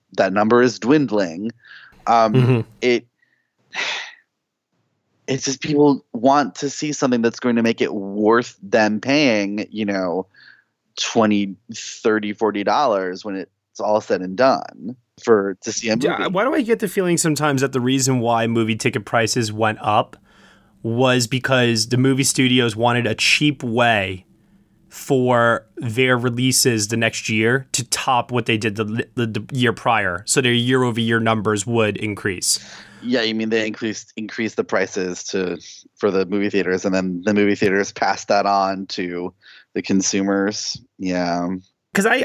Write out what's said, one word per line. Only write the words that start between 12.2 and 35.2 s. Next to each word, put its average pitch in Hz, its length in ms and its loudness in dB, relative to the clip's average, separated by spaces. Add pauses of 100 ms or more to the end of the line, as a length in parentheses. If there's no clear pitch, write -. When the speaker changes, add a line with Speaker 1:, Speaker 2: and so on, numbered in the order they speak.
Speaker 1:
forty 101 320 -2
dollars 95 600 0
when 101 120 -8
it's - 440 -14
all 107 200 2
said 95 220 -2
and 92 140 -8
done 117 600 0 (260)
for, 98 400 2
to 110 100 -6
see 113 180 -6
a 110 60 2
movie. 123 100 -2
Speaker 2:
Yeah, - 220 -2
why 190 160 0
do 277 100 0
I 311 80 0
get 226 160 0
the 208 100 -4
feeling 180 300 0
sometimes 147 420 0
that 131 120 0
the 131 80 0
reason 131 400 2
why 117 260 0
movie 113 300 0
ticket - 280 -2
prices 113 480 0
went 107 300 0
up 110 340 0 (640)
was 123 440 2
because 120 640 2
the 123 80 0
movie 135 280 2
studios 127 520 2
wanted 120 300 0
a 104 80 0
cheap - 480 0
way 110 640 0 (640)
for 123 800 2 (100)
their 127 400 0
releases 123 720 0
the 117 80 -2
next 113 320 -2
year 113 440 2
to 120 160 -4
top 123 440 -2
what 120 140 -2
they 117 100 2
did 107 200 -2
the, 113 80 -2 (320)
the, 120 100 -2
the 107 260 -6
year 123 200 2
prior, 101 540 -2
so - 140 0
their 123 120 2
year-over-year 120 680 2
numbers 110 460 0
would 110 320 0
increase. 101 600 -4 (440)
Speaker 1:
Yeah, 120 200 0
you 110 120 0
mean 110 160 -2
they 110 160 0
increased, 107 500 -8
increased 110 400 -6
the 110 80 0
prices 92 600 -4